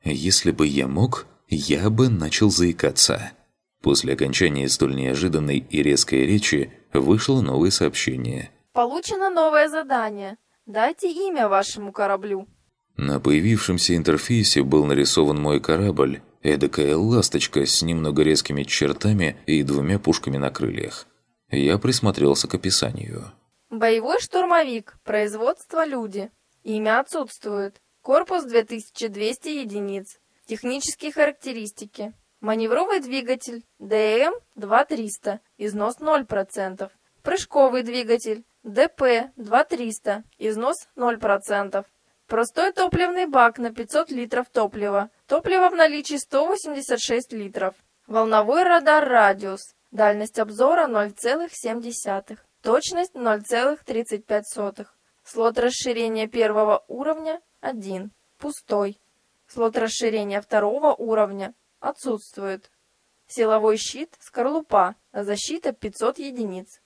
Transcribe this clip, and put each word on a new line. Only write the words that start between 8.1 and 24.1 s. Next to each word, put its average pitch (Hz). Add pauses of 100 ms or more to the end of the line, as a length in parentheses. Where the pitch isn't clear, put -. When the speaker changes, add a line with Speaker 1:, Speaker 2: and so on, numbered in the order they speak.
Speaker 2:
Получено 349
новое 311
задание. 226 (300)
Дайте 240
имя 320
вашему 202
кораблю. 196 (500)
Speaker 1:
На 71
появившемся 87
интерфейсе 80
был 73
нарисован 73
мой 73
корабль, 71 (220)
эдакая 73
ласточка 92
с -
немного 80
резкими 73
чертами 78 (100)
и 76
двумя 71
пушками 69
на 69
крыльях. - (420)
Я 71
присмотрелся 92
к -
описанию. - (400)
Speaker 2:
Боевой 226